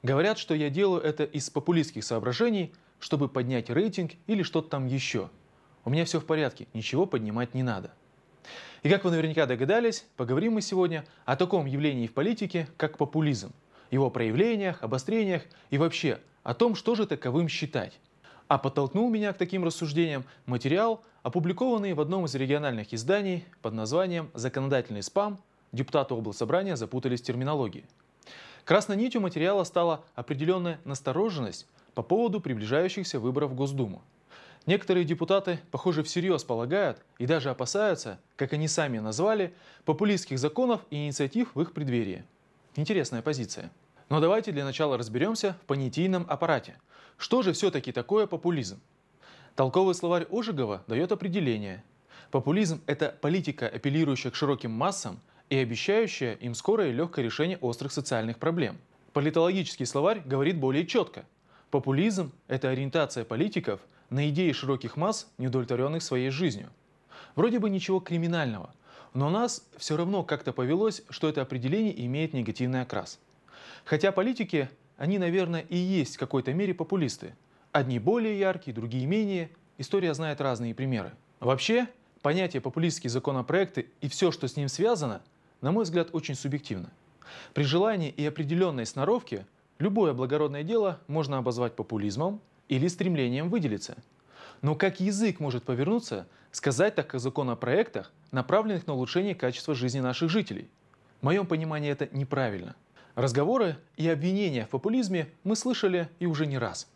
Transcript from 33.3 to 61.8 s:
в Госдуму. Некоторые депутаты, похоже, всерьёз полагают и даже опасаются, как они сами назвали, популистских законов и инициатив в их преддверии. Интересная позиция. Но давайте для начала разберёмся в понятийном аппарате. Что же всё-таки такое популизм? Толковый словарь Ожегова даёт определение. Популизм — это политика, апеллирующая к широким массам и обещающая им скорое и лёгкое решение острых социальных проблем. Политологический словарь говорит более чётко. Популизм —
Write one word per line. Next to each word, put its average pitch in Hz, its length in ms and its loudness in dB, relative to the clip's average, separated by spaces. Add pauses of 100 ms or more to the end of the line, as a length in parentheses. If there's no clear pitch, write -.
в 127 40 -6
Госдуму. 135 460 -2 (640)
Некоторые 180 400 4
депутаты, 170 540 0 (100)
похоже, 156 340 0
всерьёз 175 400 0
полагают 131 580 0 (180)
и 123 80 0
даже 143 240 2
опасаются, 156 680 -2 (160)
как 139 160 -2
они 156 160 0
сами 143 320 0
назвали, 175 540 0 (320)
популистских 180 540 2
законов 226 500 2
и 147 160 -4
инициатив 147 500 -2
в 143 60 0
их 175 100 -2
преддверии. 117 540 -2 (500)
Интересная 147 460 0
позиция. 127 500 -4 (380)
Но 151 100 2
давайте 202 320 4
для 143 140 -2
начала 139 320 0
разберёмся 160 640 0
в - 40 -20
понятийном 160 600 0
аппарате. 147 480 0 (420)
Что - 260 2
же 185 100 4
всё-таки - 380 0
такое 202 340 2
популизм? 156 540 -2 (720)
Толковый 175 400 4
словарь 175 380 0
Ожегова 147 560 -2
даёт 139 240 0
определение. 120 720 -2 (480)
Популизм — 160 560 2
это 143 340 0
политика, 147 460 0
апеллирующая 139 640 0
к - 40 -14
широким 139 360 0
массам 123 480 -4 (300)
и 135 80 2
обещающая 135 760 0
им 120 220 -8
скорое 202 340 2
и 120 40 0
лёгкое 151 320 -2
решение 156 340 0
острых 127 320 -4
социальных 117 480 -2
проблем. 160 400 -2 (340)
Политологический 156 720 2
словарь 175 400 0
говорит 139 320 0
более 135 300 2
чётко. - 380 -2 (440)
Популизм — 151 600 2 (160)